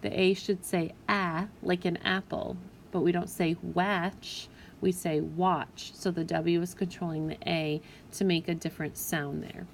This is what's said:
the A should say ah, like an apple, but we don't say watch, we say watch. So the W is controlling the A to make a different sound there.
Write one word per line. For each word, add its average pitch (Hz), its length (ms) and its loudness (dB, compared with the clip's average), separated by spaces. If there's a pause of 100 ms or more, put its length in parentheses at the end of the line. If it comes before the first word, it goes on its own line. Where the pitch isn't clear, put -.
the - 180 -2
A 185 140 6
should 185 300 -2
say 165 300 0 (140)
ah, 185 380 0 (160)
like 180 220 2
an 175 140 2
apple, - 580 -2 (360)
but 185 80 0
we 165 120 4
don't 175 180 0
say 170 320 0
watch, 180 880 0 (320)
we 185 120 4
say 165 280 2
watch. 160 760 0
So - 160 -2
the 170 140 0
W 165 380 2
is 180 120 -4
controlling 165 540 -2
the 156 180 -4
A 156 340 0 (320)
to - 120 -2
make 175 240 4
a 175 60 0
different 165 420 -4
sound 151 460 -2
there. - 320 -10